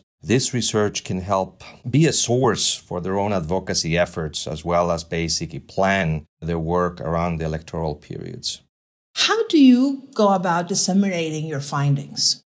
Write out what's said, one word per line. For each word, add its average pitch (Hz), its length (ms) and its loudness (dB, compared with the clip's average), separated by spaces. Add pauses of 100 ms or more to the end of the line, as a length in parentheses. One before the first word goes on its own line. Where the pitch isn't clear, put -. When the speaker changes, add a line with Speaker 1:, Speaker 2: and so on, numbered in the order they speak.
(220)
Speaker 1:
this 127 300 0
research 107 500 0
can 92 200 -6
help 95 400 -4 (260)
be 139 160 4
a 143 80 4
source 123 600 2
for - 260 -8
their 95 180 -2
own 101 140 0
advocacy 87 640 -2
efforts, 85 500 -2
as 78 160 -8
well 87 280 0
as 82 120 -2
basically 82 580 -6
plan 95 680 -2 (160)
their 82 160 -2
work 87 420 -2
around 85 380 -2
the 80 80 -4
electoral 80 480 -6
periods. - 640 -10 (540)
Speaker 2:
How 440 340 0
do 330 100 4
you 262 540 6
go 202 220 4
about 175 340 0
disseminating 180 760 0
your 147 140 -6
findings? - 880 0